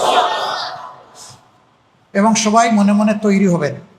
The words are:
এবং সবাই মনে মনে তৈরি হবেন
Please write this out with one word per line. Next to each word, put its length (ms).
এবং 220
সবাই 360
মনে 220
মনে 280
তৈরি 260
হবেন 280